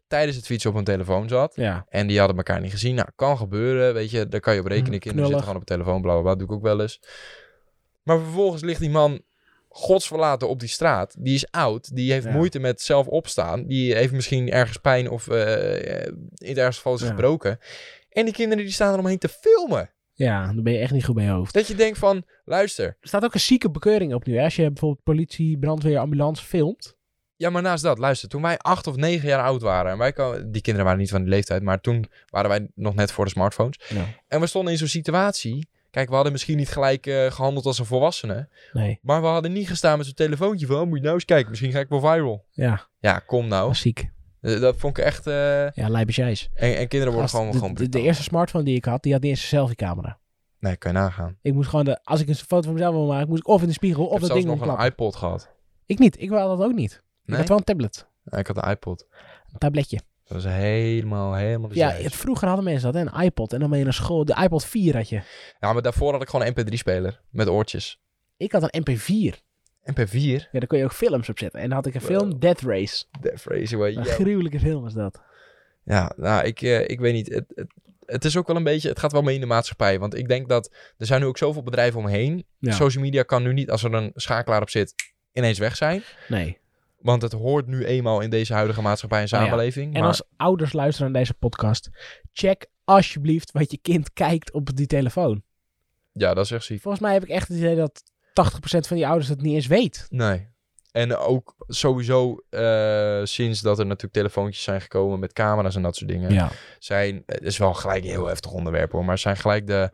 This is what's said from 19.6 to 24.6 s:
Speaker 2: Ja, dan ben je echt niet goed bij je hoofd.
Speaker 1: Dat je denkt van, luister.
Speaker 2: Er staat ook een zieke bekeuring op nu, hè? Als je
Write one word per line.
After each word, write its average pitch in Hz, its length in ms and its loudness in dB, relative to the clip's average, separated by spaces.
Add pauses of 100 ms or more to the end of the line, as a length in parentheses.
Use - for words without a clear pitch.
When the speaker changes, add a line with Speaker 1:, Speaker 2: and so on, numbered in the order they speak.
Speaker 2:
Ja, 107 400 0
dan 113 100 0
ben 117 100 2
je 113 60 2
echt 123 120 -2
niet 135 140 2
goed 120 100 2
bij 104 80 2
je 101 60 2
hoofd. 92 240 0
Speaker 1:
Dat 214 140 2
je 220 80 -6
denkt 220 220 2
van, 196 260 2 (220)
luister. 175 400 0
Speaker 2:
Er 82 100 -4 (120)
staat 202 160 0
ook - 100 0
een 190 60 0
zieke - 320 4
bekeuring 175 420 2
op 120 120 -4
nu, 120 120 0
hè? 127 60 4
Als 160 120 0
je 156 160 2